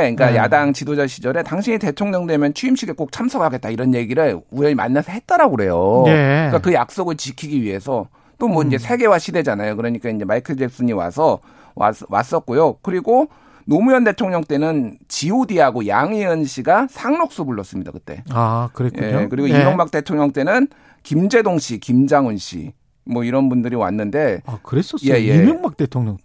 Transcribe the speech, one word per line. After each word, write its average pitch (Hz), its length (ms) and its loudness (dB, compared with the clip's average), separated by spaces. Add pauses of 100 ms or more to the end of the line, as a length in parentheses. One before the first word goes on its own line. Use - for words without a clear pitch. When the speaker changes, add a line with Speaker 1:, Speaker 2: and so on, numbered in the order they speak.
(140)
Speaker 1:
그러니까 127 160 4
Speaker 2:
네. 120 60 2
Speaker 1:
야당 143 360 2
지도자 143 340 -2
시절에 127 360 -4
"당신이 208 360 -4
대통령 190 480 -4
되면 147 260 0
취임식에 254 400 -2
꼭 147 200 -8
참석하겠다." 160 580 -2
이런 123 240 0
얘기를 120 460 0 (100)
우연히 143 240 2
만나서 127 380 -2
했다라고 254 440 2
그래요. 98 500 2
Speaker 2:
네. 160 60 6 (380)
Speaker 1:
그러니까 170 80 2
그 180 160 0
약속을 165 420 0
지키기 139 460 -6
위해서 104 460 -4 (300)
또 240 100 -2
뭐 160 140 2
Speaker 2:
음. 135 60 2
Speaker 1:
이제 131 100 2
세계화 233 400 2
시대잖아요. 113 580 -2
그러니까 117 340 -4
이제 104 140 -6
마이클 123 320 -2
잭슨이 123 360 -2
와서 98 460 0 (360)
왔-, - 340 -2
왔었고요. 127 720 0
그리고 226 460 2 (360)
노무현 240 400 4
대통령 190 400 -2
때는 147 540 -2 (100)
지오디하고 156 800 0
양희은 160 580 0
씨가 156 460 0
상록수 302 560 -4
불렀습니다, 101 440 -8
그때. - 400 -14
Speaker 2:
아, 117 440 0
그랬군요. 123 480 -2
Speaker 1:
예, - 80 -2
그리고 139 200 -2
Speaker 2:
예. 143 100 4
Speaker 1:
이명박 147 300 2
대통령 151 420 -2
때는 220 360 0 (360)
김제동 190 540 2
씨, 117 220 -6
김장훈 131 580 2
씨, 78 340 -12 (320)
뭐 120 200 -4
이런 131 240 0
분들이 123 260 0
왔는데. 104 720 -2
Speaker 2:
아, 117 160 -10
그랬었어요? 135 500 -2
Speaker 1:
예, 120 80 4
예. 113 220 2
Speaker 2:
이명박 262 340 2
대통령 123 420 -2
때? - 60 -20